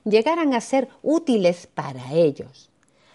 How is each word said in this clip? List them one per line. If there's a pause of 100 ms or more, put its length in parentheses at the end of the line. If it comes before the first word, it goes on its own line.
llegaran
a
ser (120)
útiles
para
ellos. (460)